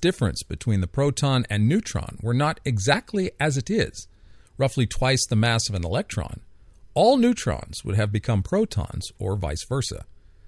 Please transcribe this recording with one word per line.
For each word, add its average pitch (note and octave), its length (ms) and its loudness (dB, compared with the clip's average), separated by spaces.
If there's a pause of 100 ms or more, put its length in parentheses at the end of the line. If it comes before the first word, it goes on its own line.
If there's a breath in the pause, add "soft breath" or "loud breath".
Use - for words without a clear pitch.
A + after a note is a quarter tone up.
difference D3+ 440 0
between - 360 0
the F2+ 60 0
proton C3+ 640 0
and G#2 180 4
neutron - 540 -2
were A#2 100 0
not D3 320 0
exactly C#3 760 0
as C#3+ 160 0
it C#3 140 -4
is, - 360 -2 (500 soft breath)
roughly C3 300 2
twice C3 400 0
the A2+ 100 0
mass A2+ 320 2
of G2+ 60 -4
an F2 100 -2
electron, G2 560 -4 (540)
all A3+ 220 6
neutrons - 680 0
would G2 120 -2
have G#2 160 2
become G#2 320 0
protons - 760 -2
or G2 180 -2
vice D#2+ 320 -4
versa. - 380 -4 (420)